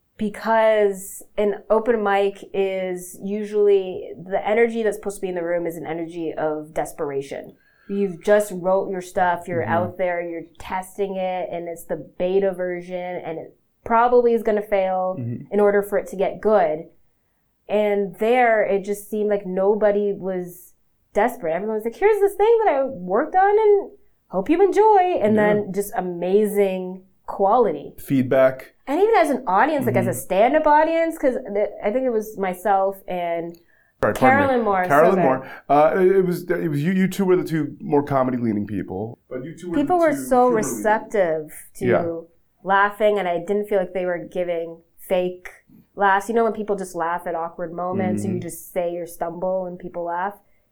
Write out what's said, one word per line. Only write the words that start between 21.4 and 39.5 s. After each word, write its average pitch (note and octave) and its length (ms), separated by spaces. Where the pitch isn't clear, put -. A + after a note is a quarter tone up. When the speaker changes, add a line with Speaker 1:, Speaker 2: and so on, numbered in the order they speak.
Speaker 1:
Everyone G#3+ 220
was G#3+ 100
like, A#3 100
"Here's G#4 240
this G4 140
thing A4+ 320
that D#4+ 80
I C4+ 100
worked G#3 520
on G4+ 220
and G#4 320
hope F#3+ 220
you E4 100
enjoy." F#4+ 600
And G#3+ 120
Speaker 2:
Yeah. G#3 200
Speaker 1:
then G3+ 180
just G3 240
amazing F#3 1080
quality. G3 720
Speaker 2:
Feedback. C3 800
Speaker 1:
And D4 120
even A4 140
as E4 160
an B3 160
audience, B3+ 400
like, A3 80
as F#3+ 140
a - 20
Speaker 2:
Mm-hmm. D#3+ 80
Speaker 1:
stand-up B3+ 480
audience, D#4+ 500
'cause C4 180
the, G3+ 360
I G#3 120
think C4 140
it B3+ 40
was G#3+ 260
myself G3 720
and E3+ 500
Speaker 2:
Sorry, G#3+ 120
pardon C4 260
me. C#4+ 80
Speaker 1:
Carolyn B3 160
Moore, G3 220
Speaker 2:
Carolyn D#3+ 280
Speaker 1:
so F#3 80
Speaker 2:
Moore. C3+ 240
Uh, D3 320
it, F#3+ 160
it F#3 100
was, E3+ 240
it F3 180
was C#3+ 140
you, E3+ 80
you F#3+ 160
two F#3 180
were F3+ 120
the D#3 80
two D3+ 360
more C#3+ 220
comedy-leaning B2 640
people. G2+ 600
But C3 160
you - 120